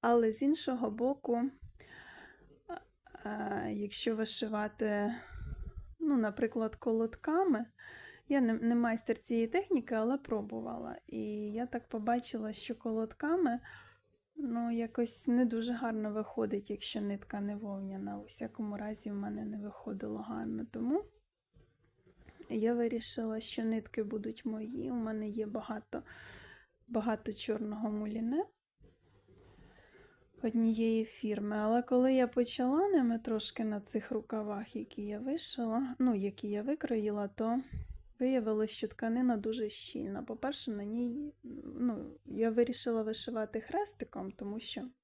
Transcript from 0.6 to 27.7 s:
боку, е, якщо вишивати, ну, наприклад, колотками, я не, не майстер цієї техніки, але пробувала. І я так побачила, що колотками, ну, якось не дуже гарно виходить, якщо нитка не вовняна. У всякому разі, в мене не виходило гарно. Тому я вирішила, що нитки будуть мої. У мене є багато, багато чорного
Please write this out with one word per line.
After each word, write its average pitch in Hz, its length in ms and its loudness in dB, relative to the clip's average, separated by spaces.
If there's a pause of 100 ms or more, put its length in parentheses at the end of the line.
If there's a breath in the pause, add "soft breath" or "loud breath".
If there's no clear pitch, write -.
боку, 240 500 2 (1800 loud breath)
е, 214 460 -2
якщо 208 440 0
вишивати, 214 1000 0 (840 loud breath)
ну, 294 180 4
наприклад, 220 580 0
колотками, 240 880 2 (640 loud breath)
я 277 120 6
не, 226 120 6
не 233 220 4
майстер 226 440 2
цієї 226 280 2
техніки, 269 480 2
але 233 220 2
пробувала. 220 760 -4 (120)
І 220 140 -6 (300)
я 233 140 -2
так 240 240 -8
побачила, 220 640 -2
що - 220 -6
колотками, 247 840 0 (760 loud breath)
ну, 233 340 0
якось 233 560 0
не 247 180 6
дуже 226 280 0
гарно 226 380 -2
виходить, 214 580 -2
якщо 208 320 -4
нитка 202 400 -4
не 202 140 -4
вовняна. 196 600 -6
У 202 60 -10
всякому 214 540 -6
разі, 214 340 -6
в 202 40 -4
мене 208 300 -4
не 208 120 -6
виходило 202 600 -6
гарно. 226 540 -4
Тому 254 320 0 (1500)
я 226 240 2
вирішила, 226 680 0
що - 240 -4
нитки 220 400 0
будуть 214 420 -6
мої. 220 460 -4
У 247 40 -2
мене 220 340 -2
є 214 160 -2
багато, 214 580 -6 (840 loud breath)
багато 220 460 -2
чорного 214 580 -2